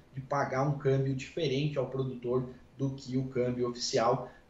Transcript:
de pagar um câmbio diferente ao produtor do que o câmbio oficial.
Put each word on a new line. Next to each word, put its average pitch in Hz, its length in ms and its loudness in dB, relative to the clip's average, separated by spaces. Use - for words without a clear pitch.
de 135 60 -8
pagar 135 460 0
um 147 120 2
câmbio 135 360 2
diferente 143 600 0
ao 127 100 0
produtor 127 600 -2
do 135 120 0
que 127 260 -4
o 131 80 2
câmbio 123 440 0
oficial. 120 640 0